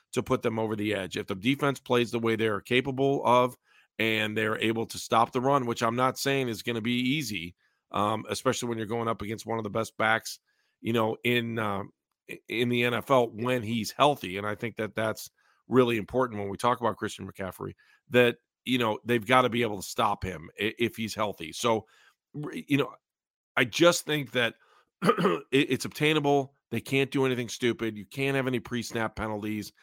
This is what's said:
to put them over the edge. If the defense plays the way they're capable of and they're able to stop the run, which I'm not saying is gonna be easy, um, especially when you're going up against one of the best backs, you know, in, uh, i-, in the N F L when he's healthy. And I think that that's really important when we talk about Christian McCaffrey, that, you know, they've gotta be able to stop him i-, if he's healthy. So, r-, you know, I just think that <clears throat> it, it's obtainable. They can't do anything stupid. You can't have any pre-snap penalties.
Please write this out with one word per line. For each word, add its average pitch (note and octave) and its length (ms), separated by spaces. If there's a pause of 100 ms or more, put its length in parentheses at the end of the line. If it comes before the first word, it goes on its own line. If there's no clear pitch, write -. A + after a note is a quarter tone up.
(120)
to - 100
put B2+ 200
them A2+ 160
over A2 160
the G#2 200
edge. F#2 220
If G2+ 100
the G2 80
defense C3+ 460
plays A#2+ 300
the A#2 80
way A2+ 160
they're G#2+ 260
capable C3+ 680
of B2 300 (420)
and G#2+ 380
they're A2 220
able A2+ 280
to - 120
stop A#2 340
the B2+ 80
run, C3+ 260
which A#2 160
I'm A#2 140
not B2+ 220
saying C3+ 300
is G#2+ 140
gonna A#2 180
be A#2 140
easy, B2 600 (380)
um, G#2 380
especially A#2+ 380
when A2+ 100
you're A2+ 80
going A2+ 220
up A2+ 120
against G#2 240
one A2+ 140
of A2 60
the G#2 60
best A2 280
backs, A2 400 (420)
you A2+ 140
know, A2+ 300
in, A#2 340
uh, G2+ 240 (480)
i-, - 80 (100)
in A#2+ 220
the A#2+ 140
N A#2+ 100
F - 160
L A#2+ 240
when A#2+ 280
he's G#2+ 300
healthy. C3 460
And G#2 80
I G#2 80
think A2 220
that G#2+ 180
that's A2 360 (380)
really A#2+ 300
important A#2 420
when G2+ 80
we G2 80
talk A#2+ 240
about A2+ 160
Christian G2 340
McCaffrey, G2 440 (340)
that, A#2+ 280 (280)
you B2 140
know, A2 260
they've A#2 220
gotta B2+ 240
be A#2+ 120
able G#2 140
to F2 100
stop G#2 380
him F2 240 (100)
i-, G#2+ 200
if A#2 180
he's G#2+ 180
healthy. F#2 380
So, A2+ 320 (580)
r-, D3 120
you - 240
know, C3 140 (640)
I C3+ 60
just E3 420
think D3 260
that A#2 220 (240)
<clears throat> - 240
it, F3+ 480
it's C3+ 340
obtainable. C#3+ 720 (160)
They A2+ 100
can't C3+ 300
do C3+ 160
anything B2 240
stupid. A2+ 440
You G2+ 120
can't C#3 300
have C3 100
any B2+ 120
pre-snap A2+ 560
penalties. G#2+ 560 (120)